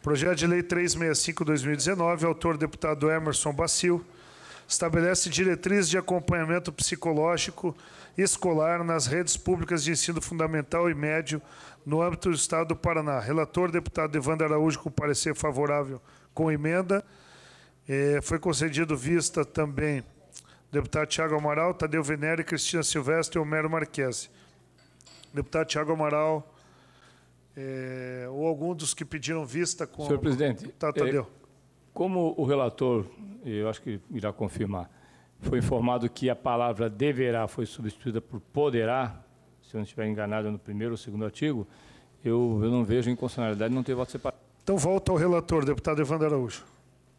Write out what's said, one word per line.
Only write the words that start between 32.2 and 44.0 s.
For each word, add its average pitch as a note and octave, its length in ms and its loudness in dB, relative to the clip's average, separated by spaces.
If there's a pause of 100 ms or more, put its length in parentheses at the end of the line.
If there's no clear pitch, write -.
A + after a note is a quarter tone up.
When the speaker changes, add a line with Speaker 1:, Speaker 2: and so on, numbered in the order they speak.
Speaker 2:
o D3 80 0
relator, B2+ 600 2 (400)
eu G#2+ 240 -2
acho G#2+ 120 -6
que G#2 180 -8 (100)
irá G#2 240 -4
confirmar, G2 560 -4 (520)
foi C3 180 0
informado A#2+ 500 2
que B2+ 200 -2
a A#2+ 60 2
palavra A#2+ 540 0
deverá A#2+ 580 0
foi A#2 180 -4
substituída A2 560 -6
por - 180 -12
poderá, B2 840 0 (400)
se - 140 -20
eu - 20 -4
não G#2+ 60 -4
estiver A2 240 -6
enganado, G#2+ 420 -2
no G#2 80 -4
primeiro G#2+ 360 -6
ou A2 40 -6
segundo G#2+ 260 -8
artigo, A#2 440 -2 (580)
eu, A#2 380 2
eu A#2 80 2
não B2 120 2
vejo A#2 280 2
inconstitucionalidade A#2 640 -2
não B2+ 100 -2
ter C3 100 -2
voto B2 180 -4